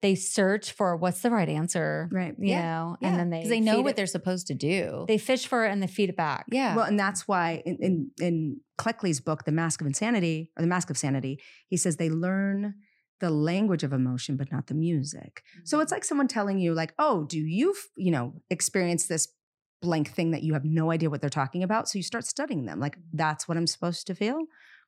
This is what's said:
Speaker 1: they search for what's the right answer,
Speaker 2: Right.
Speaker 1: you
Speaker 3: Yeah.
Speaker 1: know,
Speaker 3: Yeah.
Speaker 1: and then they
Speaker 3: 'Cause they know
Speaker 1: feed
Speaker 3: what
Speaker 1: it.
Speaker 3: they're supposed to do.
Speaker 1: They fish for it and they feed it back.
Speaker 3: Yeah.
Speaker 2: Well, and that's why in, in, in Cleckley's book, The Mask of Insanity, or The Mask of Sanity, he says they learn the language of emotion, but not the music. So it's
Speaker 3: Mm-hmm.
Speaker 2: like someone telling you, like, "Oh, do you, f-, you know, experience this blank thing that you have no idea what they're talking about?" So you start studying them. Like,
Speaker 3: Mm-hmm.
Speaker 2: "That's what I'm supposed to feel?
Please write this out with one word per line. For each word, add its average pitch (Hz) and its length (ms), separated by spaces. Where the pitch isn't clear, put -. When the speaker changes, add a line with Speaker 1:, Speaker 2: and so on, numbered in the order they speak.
Speaker 1:
they 196 140
search 196 560
for 180 240
what's 175 260
the 240 80
right 208 180
answer, 156 600
Speaker 2:
Right. 185 260
Speaker 1:
you 196 120
Speaker 3:
Yeah. 180 140
Speaker 1:
know, 165 380
Speaker 3:
Yeah. 185 100
Speaker 1:
and 180 100
then 175 100
they 165 120
Speaker 3:
'Cause 208 80
they 226 100
know 220 160
Speaker 1:
feed 247 80
Speaker 3:
what 277 60
Speaker 1:
it. 269 60
Speaker 3:
they're 196 100
supposed 185 420
to 147 60
do. 143 520
Speaker 1:
They 214 120
fish 254 280
for 233 200
it 208 40
and 202 100
they 190 60
feed 185 220
it 180 80
back. 151 340
Speaker 3:
Yeah. 247 240
Speaker 2:
Well, 226 120
and 208 120
that's 190 300
why 170 360
in, 170 160
in, 170 300
in 160 400
Cleckley's 190 440
book, 156 240
The 156 80
Mask 160 280
of 156 60
Insanity, 165 720
or - 60
The 170 40
Mask 180 240
of 143 80
Sanity, 135 400
he 185 80
says 165 220
they 165 120
learn 196 640
the 180 100
language 170 540
of 135 80
emotion, 127 440
but 135 140
not 156 160
the - 80
music. 151 680
So 302 140
it's 311 140
Speaker 3:
Mm-hmm. - 40
Speaker 2:
like - 80
someone 285 240
telling 202 300
you, 175 160
like, 160 240
"Oh, 247 260
do 156 140
you, 185 340
f-, - 220
you 185 160
know, 131 400
experience 175 560
this 160 220
blank 160 280
thing 165 220
that 156 100
you 156 120
have 139 100
no 160 260
idea 165 200
what 139 100
they're 143 100
talking 147 320
about?" 190 260
So 208 100
you 185 40
start 233 240
studying 269 380
them. 87 160
Like, 143 160
Speaker 3:
Mm-hmm. 165 220
Speaker 2:
"That's 156 280
what 165 120
I'm 165 100
supposed - 400
to 185 60
feel? 269 320